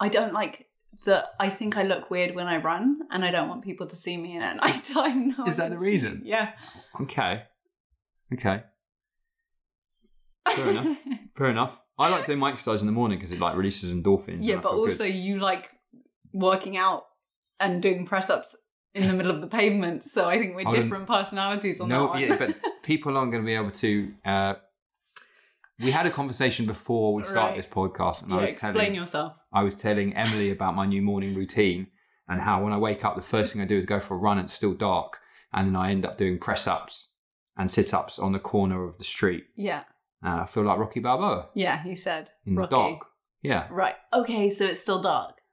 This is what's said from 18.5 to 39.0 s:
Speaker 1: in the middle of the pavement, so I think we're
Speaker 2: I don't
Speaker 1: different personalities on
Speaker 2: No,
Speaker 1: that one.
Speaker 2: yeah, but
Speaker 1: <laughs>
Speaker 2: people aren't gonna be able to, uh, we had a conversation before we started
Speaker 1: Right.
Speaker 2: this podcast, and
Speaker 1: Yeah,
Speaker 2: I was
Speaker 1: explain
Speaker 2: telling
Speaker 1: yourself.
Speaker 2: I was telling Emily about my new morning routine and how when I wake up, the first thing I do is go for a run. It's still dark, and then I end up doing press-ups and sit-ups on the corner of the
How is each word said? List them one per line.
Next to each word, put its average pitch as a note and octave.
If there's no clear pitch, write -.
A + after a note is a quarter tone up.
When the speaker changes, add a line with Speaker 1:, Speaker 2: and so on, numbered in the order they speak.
Speaker 1:
in G3
the F#3+
middle F#3
of D3+
the D3+
pavement, G3+
so F3+
I A3
think F#3+
we're F#3
Speaker 2:
I -
don't A3+
Speaker 1:
different G3
personalities G3
on A2+
Speaker 2:
No, B2+
Speaker 1:
that C3+
one. C3
Speaker 2:
yeah, -
but -
Speaker 1:
<laughs> -
Speaker 2:
people D3+
aren't B2+
gonna A2+
be A2+
able G#2+
to, G#2
uh, G2
we B2
had D#3+
a E3+
conversation B2+
before G#2+
we G#2
started G#2+
Speaker 1:
Right. -
Speaker 2:
this F#2+
podcast, F#2
and G2
Speaker 1:
Yeah, F#2
Speaker 2:
I -
was G2
Speaker 1:
explain G#2
Speaker 2:
telling G3+
Speaker 1:
yourself. F3
Speaker 2:
I G3+
was G3+
telling G2+
Emily G#2+
about F#2+
my G2
new G2
morning G2
routine F#2+
and F2+
how G2
when G#2
I G#2
wake G#2+
up, G#2
the F#2
first -
thing G#2+
I G2
do G2+
is F#2+
go G2
for G2
a F2+
run. G2+
It's G2
still G2
dark, F#2
and G2
then F#2+
I F#2
end F#2+
up -
doing F2+
press-ups -
and F#2+
sit-ups -
on F#2+
the G2
corner F#2+
of E2+
the -